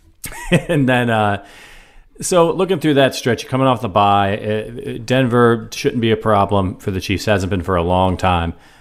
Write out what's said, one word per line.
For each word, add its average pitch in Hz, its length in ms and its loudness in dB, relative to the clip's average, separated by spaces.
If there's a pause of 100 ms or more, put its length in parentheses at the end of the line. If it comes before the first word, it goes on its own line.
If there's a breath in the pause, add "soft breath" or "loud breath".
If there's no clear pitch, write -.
(120)
<laughs> - 380 -12
and 147 380 0
then, 123 200 0
uh, 104 380 0 (720 loud breath)
so 170 320 2
looking 180 280 0
through 156 140 2
that 131 200 4
stretch, - 320 -4
coming 131 200 0
off 123 140 2
the 113 80 -6
bye, 101 480 2
uh, 110 680 -8
Denver 117 680 2
shouldn't 123 300 -2
be 113 80 2
a 107 60 2
problem 101 600 0
for - 120 -8
the 92 100 -4
Chiefs. - 260 -4
Hasn't 98 220 0
been 92 140 -4
for 92 140 -2
a 85 60 0
long 90 340 2
time. 85 380 -2 (260 soft breath)